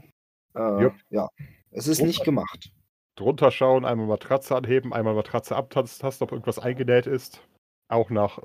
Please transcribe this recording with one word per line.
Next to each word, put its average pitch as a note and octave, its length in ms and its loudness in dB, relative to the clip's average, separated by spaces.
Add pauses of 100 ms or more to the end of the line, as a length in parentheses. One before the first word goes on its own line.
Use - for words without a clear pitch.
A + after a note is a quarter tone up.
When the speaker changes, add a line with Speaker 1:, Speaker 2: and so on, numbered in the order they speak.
(560)
Speaker 1:
Äh, A2 280 0
Speaker 2:
Jupp. C3 120 4 (140)
Speaker 1:
ja. G#2 180 -2 (440)
Es A#2+ 160 -8
ist D#3 100 2
Speaker 2:
Drunter D3 100 2
Speaker 1:
nicht - 160 -2
gemacht. - 480 -2 (440)
Speaker 2:
drunter C3 360 4
schauen, C3 320 4
einmal A2+ 240 0
Matratze C3 480 -2
anheben, B2+ 380 0
einmal A2 220 0
Matratze - 420 -4
abtasten, C3+ 680 -4
ob - 80 -6
irgendwas A#2+ 280 -4
eingenäht B2+ 480 2
ist. - 380 -6 (440)
Auch A2+ 200 2
nach, G#2 360 0